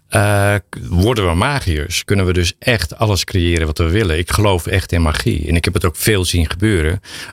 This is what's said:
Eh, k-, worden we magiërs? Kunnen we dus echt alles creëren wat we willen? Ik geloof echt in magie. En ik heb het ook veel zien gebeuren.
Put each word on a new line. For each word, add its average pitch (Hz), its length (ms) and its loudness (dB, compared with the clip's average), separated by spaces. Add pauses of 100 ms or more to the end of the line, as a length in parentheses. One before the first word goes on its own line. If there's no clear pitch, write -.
Eh, 101 460 2 (140)
k-, - 100 -14 (100)
worden 98 400 2
we 82 60 0
magiërs? 90 680 -2
Kunnen 98 220 0
we 92 60 4
dus 90 260 0
echt - 400 -2
alles 107 260 0
creëren 85 420 0
wat 78 120 -2
we 82 100 2
willen? 87 300 2
Ik 90 120 -4
geloof 101 360 2
echt 101 260 -2
in 85 100 2
magie. 78 460 -2
En 82 80 2
ik 82 80 0
heb 95 100 0
het 92 100 0
ook 85 120 -2
veel 98 280 0
zien 82 260 0
gebeuren. 92 500 0 (320)